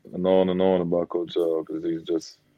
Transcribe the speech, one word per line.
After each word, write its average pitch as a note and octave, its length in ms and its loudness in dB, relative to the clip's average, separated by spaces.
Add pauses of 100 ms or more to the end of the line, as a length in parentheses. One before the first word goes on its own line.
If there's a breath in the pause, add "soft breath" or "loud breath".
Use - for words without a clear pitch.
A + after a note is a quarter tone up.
(160)
and F2+ 100 -2
on F#2 240 4
and F2+ 100 0
on F#2 220 4
about E2+ 280 0
Coach F2 280 -6
L, E2 260 0
'cause D#2+ 200 -8
he's E2 180 -4
just E2 380 -6 (180)